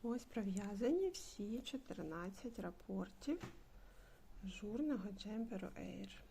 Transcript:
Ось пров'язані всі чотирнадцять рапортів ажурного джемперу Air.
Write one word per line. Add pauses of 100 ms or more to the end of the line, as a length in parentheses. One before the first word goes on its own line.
Ось
пров'язані
всі
чотирнадцять
рапортів (920)
ажурного
джемперу
Air. (200)